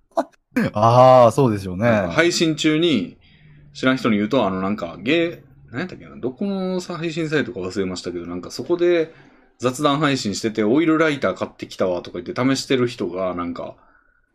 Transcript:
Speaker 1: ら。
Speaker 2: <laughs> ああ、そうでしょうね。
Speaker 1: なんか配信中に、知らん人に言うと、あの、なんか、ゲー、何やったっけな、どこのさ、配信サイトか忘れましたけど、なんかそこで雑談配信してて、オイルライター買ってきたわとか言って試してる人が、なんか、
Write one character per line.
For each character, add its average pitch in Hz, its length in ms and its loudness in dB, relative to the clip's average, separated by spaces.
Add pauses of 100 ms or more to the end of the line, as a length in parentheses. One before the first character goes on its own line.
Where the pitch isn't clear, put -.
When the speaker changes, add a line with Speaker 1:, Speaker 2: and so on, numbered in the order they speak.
(140)
Speaker 1:
ら。 - 560 -4
Speaker 2:
<laughs> - 40 -
あ 123 520 8
あ、 113 60 6
そ 139 140 2
う 110 60 4
で 104 60 -2
し 95 100 -10
ょ 90 60 -8
う - 20 -8
ね。 104 80 -2
Speaker 1:
な 110 180 4
ん - 40 -2
か 85 60 -4
配 170 180 2
信 165 240 0
中 156 240 0
に、 143 380 0 (560)
知 - 140 -4
ら 131 60 4
ん 131 40 0
人 127 140 0
に 104 80 2
言 104 80 0
う - 20 -4
と、 123 180 2
あ 95 40 0
の、 95 100 -4
な 95 80 -2
ん 104 80 -4
か、 82 240 -10
ゲ 117 120 -2
ー、 170 280 -2 (300)
何 120 100 -10
や 185 60 -6
っ - 20 -12
た - 80 -16
っ - 20 -20
け - 60 -20
な、 - 120 -20
ど - 140 -6
こ 202 140 -8
の 185 360 -4
さ、 175 180 -10
配 165 140 -6
信 156 180 -4
サ 151 80 0
イ 135 60 0
ト - 80 -10
か 95 80 -10
忘 92 180 -6
れ 95 80 0
ま 90 100 -6
し - 60 -12
た 90 100 -8
け 87 60 -8
ど、 85 80 -10
な 87 80 -10
ん 90 80 -8
か - 80 -14
そ - 120 -12
こ 175 140 -2
で 170 380 0 (440)
雑 127 240 -2
談 143 160 2
配 139 200 0
信 101 160 -4
し 90 80 -8
て 113 80 -2
て、 110 120 -2
オ 127 200 4
イ 170 40 2
ル 156 120 2
ラ 160 100 4
イ 143 100 -2
タ 98 120 0
ー 92 40 -4
買 - 140 -8
っ - 20 -16
て - 160 -14
き - 100 -18
た 98 120 0
わ 87 140 -2
と - 80 -14
か 90 100 -10
言 98 100 -10
っ - 60 -6
て 131 200 0
試 - 40 -6
し - 60 -8
て 135 100 0
る 123 100 2
人 117 220 -6
が、 90 260 -4
な 87 100 -4
ん 85 100 -6
か、 80 200 -12 (600)